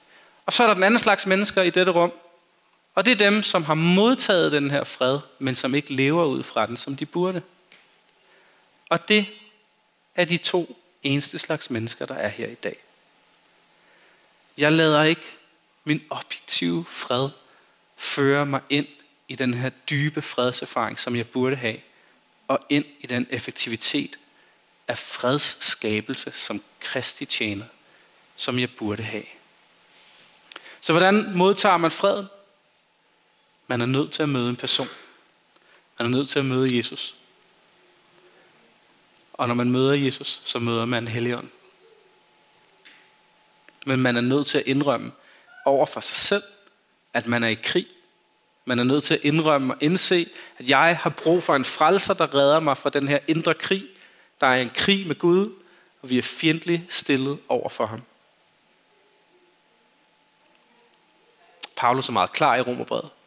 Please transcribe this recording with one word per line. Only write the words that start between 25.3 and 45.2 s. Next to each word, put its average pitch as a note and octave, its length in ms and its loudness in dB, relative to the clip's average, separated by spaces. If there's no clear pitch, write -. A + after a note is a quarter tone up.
som - 320 -8
Kristi - 460 -6
tjener, G#2+ 400 -6
som B2+ 240 -4
jeg B2 120 -2
burde G#2+ 320 -6
have. G#2+ 220 -10
Så - 120 0
hvordan G3 420 4
modtager F#3+ 420 4
man E3 140 0
freden? G3 360 -2
Man B2 120 -2
er A#2+ 40 0
nødt C3+ 260 0
til - 120 -4
at D3 60 -2
møde B2 200 0
en A#2+ 60 -4
person. C3 340 -4
Man A#2 80 -2
er B2+ 120 0
nødt C3+ 120 -2
til - 100 -2
at C3+ 60 0
møde B2+ 320 0
Jesus. - 380 -6
Og B2+ 140 -4
når A#2+ 80 0
man A#2+ 160 0
møder C3 220 2
Jesus, C#3 520 -4
så - 140 -6
møder A#2 260 -2
man A#2 220 -4
Helligånden. A#2+ 440 -6
Men C3+ 140 0
man B2 180 2
er A#2+ 40 0
nødt C3+ 260 0
til - 100 0
at - 100 -2
indrømme C3+ 440 0